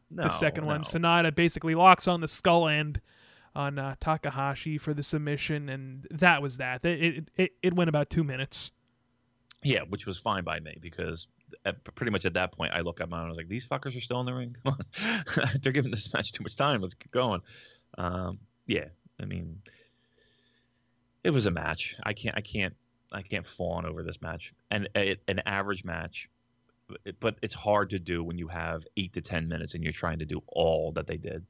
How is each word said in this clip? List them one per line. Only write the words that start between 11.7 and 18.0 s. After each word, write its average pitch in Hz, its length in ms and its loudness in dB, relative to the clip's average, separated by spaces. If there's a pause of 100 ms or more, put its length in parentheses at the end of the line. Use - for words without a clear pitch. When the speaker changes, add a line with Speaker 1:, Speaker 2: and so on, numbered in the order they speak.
Speaker 2:
pretty 120 160 -2
much 98 140 0
at 87 100 2
that 90 160 2
point, - 220 -4
I 87 80 -2
look 85 200 -4
at 85 80 -4
mine 82 120 -6
and 82 80 -6
I - 20 -6
was 82 60 -8
like, 82 100 -10
"These 117 180 -8
fuckers 139 320 -6
are 123 40 -8
still 123 180 -4
in 127 80 -2
the 127 80 -4
ring. 123 260 -8
<laughs> - 40 -14
Come 139 120 0
on. 180 760 -2
<laughs> 139 80 -2
They're 135 100 2
giving 131 200 2
this 107 200 -6
match - 200 -2
too - 100 -10
much - 140 -10
time. 139 240 2
Let's 92 140 -6
get - 180 -20
going." 117 300 2 (540)
Um, 90 440 -4 (260)